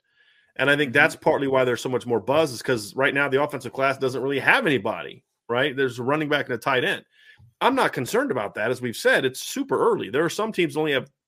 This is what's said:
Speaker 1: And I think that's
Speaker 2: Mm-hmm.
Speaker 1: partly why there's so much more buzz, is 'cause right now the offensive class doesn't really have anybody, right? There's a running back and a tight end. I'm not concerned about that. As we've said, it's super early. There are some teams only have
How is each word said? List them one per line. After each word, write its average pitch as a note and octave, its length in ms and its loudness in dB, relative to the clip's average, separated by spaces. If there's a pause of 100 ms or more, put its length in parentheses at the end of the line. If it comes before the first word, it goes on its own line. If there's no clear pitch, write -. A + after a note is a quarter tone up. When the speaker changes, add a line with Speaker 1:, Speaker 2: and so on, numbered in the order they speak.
(560)
Speaker 1:
And C3 120 2
I C#3+ 80 4
think C#3+ 160 -2
that's C#3+ 220 4
Speaker 2:
Mm-hmm. - 100 -20
Speaker 1:
partly C#3+ 240 2
why C3 160 4
there's B2 160 0
so - 80 -6
much B2 160 -2
more A#2 160 0
buzz, C#3+ 320 0
is A2 80 -10
'cause - 340 -2
right C#3 200 2
now C#3 160 0
the C3 120 4
offensive C#3+ 300 -6
class C3+ 240 0
doesn't C3 240 -2
really C3+ 200 -2
have G3+ 260 2
anybody, G2+ 580 -2 (240)
right? B2+ 260 0
There's B2+ 240 -2
a B2 40 -8
running D3 260 0
back C#3+ 180 0
and B2+ 80 -4
a A2+ 40 -6
tight C3 260 0
end. F3 220 -4 (560)
I'm A#3 120 4
not A3 200 2
concerned A#3 360 -2
about G#2 260 -4
that. A2 140 0
As A#2+ 120 -2
we've A#2+ 120 -4
said, A#3 300 2
it's C3 160 -2
super C4+ 380 -2
early. E3+ 320 0
There C3 120 0
are E3+ 60 0
some G#3+ 240 -4
teams D#3 240 -2
only D#3 160 0
have C3 180 -2 (180)